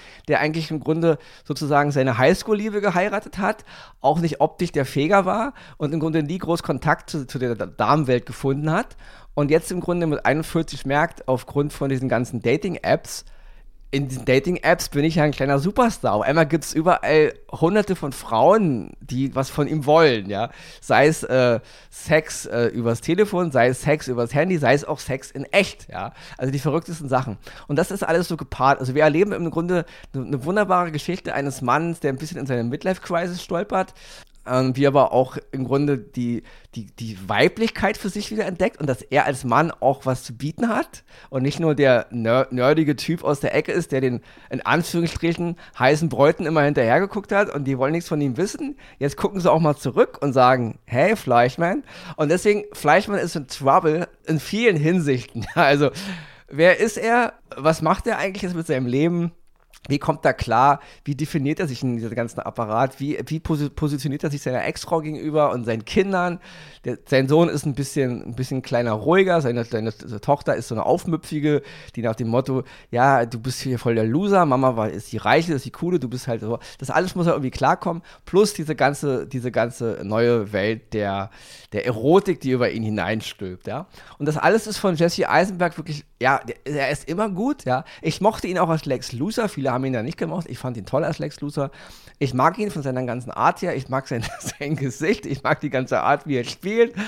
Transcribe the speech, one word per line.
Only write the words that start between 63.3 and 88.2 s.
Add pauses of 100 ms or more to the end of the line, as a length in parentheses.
posi-,
positioniert
er
sich
seiner
Ex-Frau
gegenüber
und
seinen
Kindern? (460)
Der,
sein
Sohn
ist
ein
bisschen,
ein
bisschen
kleiner,
ruhiger.
Seine,
seine (300)
Tochter
ist
so
eine
Aufmüpfige, (320)
die
nach
dem
Motto, (300)
"Ja,
du
bist
hier
voll
der
Loser,
Mama
war,
ist
die
Reiche,
ist
die
Coole,
du
bist
halt
so." (180)
Das
alles
muss
er
irgendwie
klarkommen. (220)
Plus
diese
ganze,
diese
ganze
neue
Welt
der, (420)
der
Erotik,
die
über
ihn
hineinstülpt,
ja. (320)
Und
das
alles
ist
von
Jesse
Eisenberg
wirklich, (160)
ja,
der,
er
ist
immer
gut,
ja. (200)
Ich